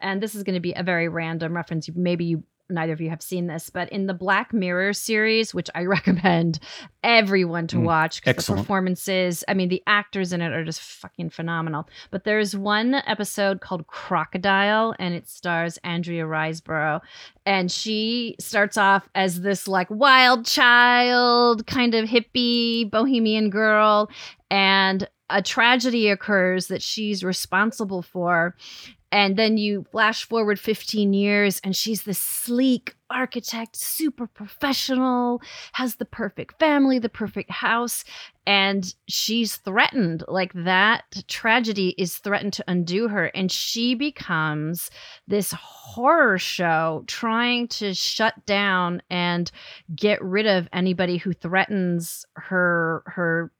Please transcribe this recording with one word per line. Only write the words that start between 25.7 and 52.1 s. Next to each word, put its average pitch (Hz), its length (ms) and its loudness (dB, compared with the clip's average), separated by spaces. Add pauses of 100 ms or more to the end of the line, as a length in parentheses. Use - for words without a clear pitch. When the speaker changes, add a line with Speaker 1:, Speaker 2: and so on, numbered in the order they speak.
Speaker 1:
occurs 185 580 2
that - 160 -6
she's 208 400 -6
responsible 190 800 -2
for. 175 540 0 (560)
And 196 240 2
then 220 200 2
you 208 360 -2
flash 220 320 0
forward 208 340 0
fifteen 208 540 -2
years, 202 500 2
and 190 140 -4
she's 214 260 -4
this 190 160 -6
sleek 247 800 -2 (120)
architect, 240 680 -6
super - 500 -4
professional, 247 1120 -2 (340)
has 254 200 -4
the - 100 -8
perfect - 540 -10
family, 277 400 4
the 226 100 -2
perfect 202 440 -6
house. 233 500 -2 (460)
And 196 440 2 (140)
she's 220 520 -2
threatened, 190 680 0
like, 180 280 -4
that 185 760 0
tragedy 220 680 0
is 175 200 -4
threatened 202 360 -4
to - 120 -10
undo 180 400 -2
her. 202 200 -2
And 185 240 -2
she 240 440 -2
becomes 160 960 -4 (380)
this 196 240 -2
horror 240 880 2
show 160 680 -2
trying 240 600 -2
to 202 260 -6
shut - 500 -2
down 185 640 0
and 175 440 -2 (420)
get 208 280 0
rid 196 240 0
of 185 260 2
anybody 180 440 0
who 180 160 -4
threatens 180 1000 -2